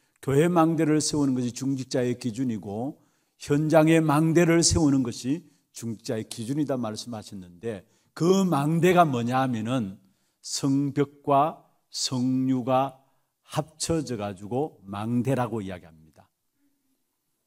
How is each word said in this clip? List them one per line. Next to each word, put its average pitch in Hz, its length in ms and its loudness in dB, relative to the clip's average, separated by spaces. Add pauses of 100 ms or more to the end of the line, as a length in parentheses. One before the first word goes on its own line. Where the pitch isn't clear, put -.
(220)
교회 143 260 2
망대를 160 520 2
세우는 143 340 0
것이 123 180 -2
중직자의 127 680 -4
기준이고, 113 800 -6 (400)
현장의 156 640 4
망대를 160 640 4
세우는 143 400 4
것이 131 400 -6 (300)
중직자의 113 540 -8
기준이다 135 480 -4
말씀하셨는데, 107 1080 -10 (300)
그 156 100 -2
망대가 170 800 4
뭐냐 123 380 0
하면은 113 560 -4 (420)
성벽과 143 1200 -2 (280)
성류가 131 1080 -2 (540)
합쳐져 147 680 -4
가지고 104 680 -6
망대라고 117 760 -2
이야기합니다. 82 680 -16 (1200)